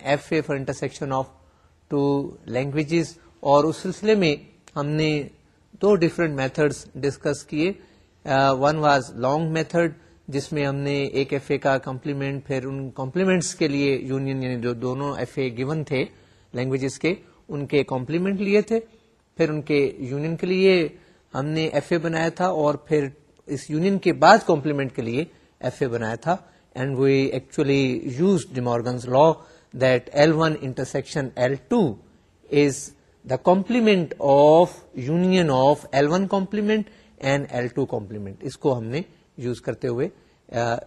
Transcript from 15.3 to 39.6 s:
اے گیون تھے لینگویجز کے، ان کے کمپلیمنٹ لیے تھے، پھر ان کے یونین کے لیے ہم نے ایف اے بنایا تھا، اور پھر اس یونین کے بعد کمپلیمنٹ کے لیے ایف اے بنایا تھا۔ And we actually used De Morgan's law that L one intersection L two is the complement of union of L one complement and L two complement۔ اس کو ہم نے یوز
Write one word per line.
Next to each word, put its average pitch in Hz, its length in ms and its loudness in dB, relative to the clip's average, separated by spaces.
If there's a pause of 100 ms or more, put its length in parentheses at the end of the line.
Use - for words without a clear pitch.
اے 127 200 -4
گیون 147 260 -4
تھے 139 220 -2 (480)
لینگویجز 131 460 -4
کے، 170 160 0 (320)
ان 143 200 -8
کے 139 160 2
کمپلیمنٹ 165 580 -4
لیے 202 200 2
تھے، 226 180 -4 (580)
پھر 160 120 2
ان 151 120 -4
کے 143 360 0
یونین 143 380 -6
کے 180 120 -4
لیے 185 400 4 (480)
ہم 135 100 -2
نے 160 220 -2
ایف - 240 -2
اے 175 60 2
بنایا 165 320 -2
تھا، 180 180 -2
اور 151 280 0
پھر 147 320 -2 (380)
اس 143 240 -10
یونین 175 280 0
کے 175 160 2
بعد 156 320 8
کمپلیمنٹ 143 500 0
کے 131 60 -4
لیے 120 240 -4 (340)
ایف - 220 -8
اے 139 60 0
بنایا 117 280 -4
تھا۔ 165 220 -2 (420)
And 131 180 -2
we 135 360 2
actually 135 680 0 (200)
used 175 360 2
De 127 60 -2
Morgan's 120 540 -2
law 156 180 8 (460)
that 127 200 4 (140)
L 151 240 6
one 160 240 2
intersection 135 640 -6 (100)
L 127 200 0 (180)
two 226 140 4 (720)
is 143 180 4 (560)
the 131 60 0 (120)
complement 196 720 2
of 151 460 8 (420)
union 180 400 2
of 135 260 4 (160)
L 143 200 2
one 190 240 0
complement 208 480 -2 (420)
and 139 160 2 (100)
L 123 160 -2 (120)
two 131 160 0
complement۔ 104 440 -10
اس - 180 -10
کو 135 200 0
ہم 117 60 -8
نے 123 180 -6 (360)
یوز 123 240 -6